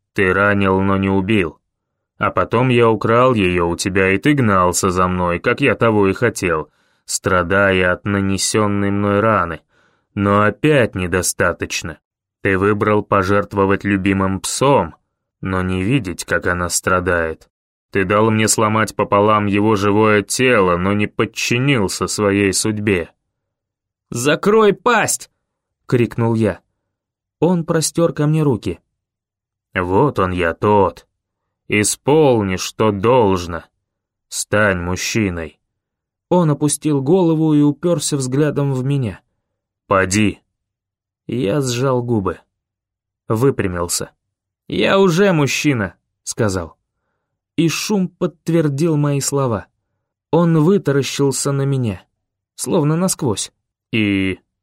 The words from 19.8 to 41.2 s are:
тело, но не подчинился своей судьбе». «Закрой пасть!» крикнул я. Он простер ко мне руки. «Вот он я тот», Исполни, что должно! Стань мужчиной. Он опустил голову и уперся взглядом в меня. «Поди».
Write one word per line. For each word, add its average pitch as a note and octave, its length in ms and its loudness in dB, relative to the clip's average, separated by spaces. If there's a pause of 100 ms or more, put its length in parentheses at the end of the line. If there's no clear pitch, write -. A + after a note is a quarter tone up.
тело, G#2 540 2
но F#2 160 0
не G#2 160 0
подчинился A#2+ 1000 -2
своей G2+ 440 2
судьбе». G#2 600 -2 (960)
«Закрой G3 640 2
пасть!» - 580 -2 (540)
крикнул A#2 500 0
я. G#2 240 -2 (800)
Он E3+ 240 0
простер E3 480 0
ко D3 160 -2
мне D#3 160 2
руки. A2 380 -2 (920)
«Вот G2 460 0
он F#2 120 0
я E2+ 220 -2
тот», G2+ 540 0 (600)
Исполни, G#2+ 920 2
что - 340 -2
должно! F#2+ 720 0 (640)
Стань G#2 520 -2
мужчиной. F2 800 -4 (720)
Он E3+ 220 2
опустил D3 500 -2
голову D#3+ 520 2
и D3 80 4
уперся D3 560 -2
взглядом C#3 560 -2
в B2+ 100 -4
меня. C3+ 380 -4 (640)
«Поди». F#2+ 540 0 (880)